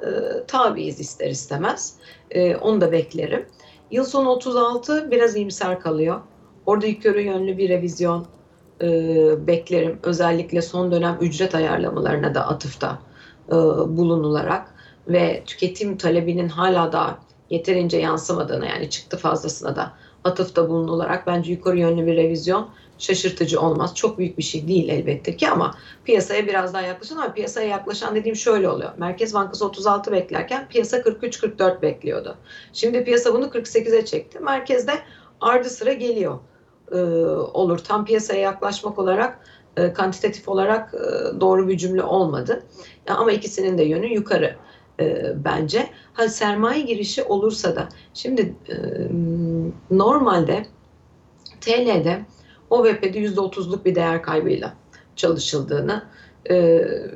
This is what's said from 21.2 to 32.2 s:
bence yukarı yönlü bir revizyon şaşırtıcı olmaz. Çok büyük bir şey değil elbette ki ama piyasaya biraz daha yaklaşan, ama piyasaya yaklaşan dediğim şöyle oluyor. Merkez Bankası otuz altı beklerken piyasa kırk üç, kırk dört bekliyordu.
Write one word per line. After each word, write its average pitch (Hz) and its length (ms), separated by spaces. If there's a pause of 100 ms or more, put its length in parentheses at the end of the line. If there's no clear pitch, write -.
bence 175 260
yukarı 180 260
yönlü 170 280
bir 165 100
revizyon 165 520 (300)
şaşırtıcı 175 600
olmaz. 156 340
Çok - 240
büyük 175 200
bir 156 40
şey 156 260
değil 180 200
elbette 147 480
ki 302 120
ama - 260 (300)
piyasaya 208 420
biraz 185 280
daha 190 80
yaklaşan, 185 340
ama 285 160
piyasaya 214 360
yaklaşan 202 460
dediğim 220 220
şöyle 214 320
oluyor. - 300
Merkez 180 360
Bankası 196 320
otuz 196 200
altı 202 260
beklerken 196 560
piyasa 240 340
kırk 220 220
üç, - 160
kırk - 180
dört 185 240
bekliyordu. - 540 (360)